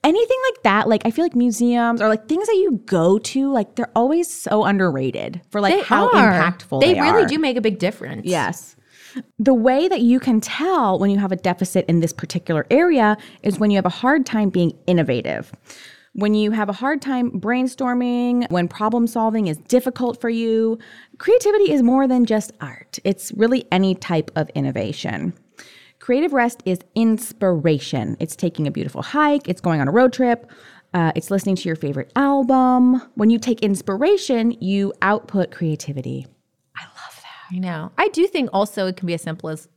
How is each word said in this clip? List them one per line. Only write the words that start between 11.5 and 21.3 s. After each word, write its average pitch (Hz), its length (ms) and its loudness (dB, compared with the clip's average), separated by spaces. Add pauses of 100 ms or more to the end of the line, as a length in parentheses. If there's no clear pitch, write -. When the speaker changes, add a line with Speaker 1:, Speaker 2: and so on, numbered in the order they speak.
Speaker 1:
in 170 120 4
this 165 120 -2
particular - 580 -6
area 269 460 4 (260)
is 190 160 -2
when 208 140 2
you 202 60 4
have 185 80 0
a - 20 2 (160)
hard 269 200 2
time 214 260 0
being 175 240 0 (120)
innovative. 131 640 0 (640)
When 208 220 0
you 214 180 0
have 214 160 -2
a 202 40 -4
hard 269 300 -4
time 254 300 -4
brainstorming, 247 1160 -2
when 175 200 -2
problem 226 400 -2
solving 220 400 -2
is 156 100 -4
difficult 254 640 -2
for 240 100 -4
you, 226 480 0 (400)
creativity 415 540 2